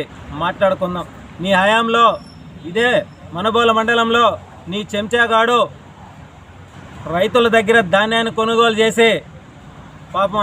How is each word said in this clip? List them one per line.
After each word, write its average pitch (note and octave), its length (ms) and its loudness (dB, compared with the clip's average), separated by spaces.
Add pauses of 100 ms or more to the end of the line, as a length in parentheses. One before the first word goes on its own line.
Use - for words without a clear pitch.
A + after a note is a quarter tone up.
(420)
మాట్లాడుకుందాం. F#3 640 -2 (360)
నీ F#3 80 -4 (100)
హయాంలో A3+ 460 2 (640)
ఇదే A3+ 200 0 (460)
మనుబోలు A3+ 420 0
మండలంలో A#3 480 2 (460)
నీ G3+ 80 -8 (140)
చెంచాగాడు A3+ 680 0 (1600)
రైతుల A#3 320 2 (100)
దగ్గర A3+ 200 4 (180)
ధాన్యాన్ని A3+ 440 0
కొనుగోలు A3+ 440 2
చేసి, A3 260 2 (1040)
పాపం G3 280 0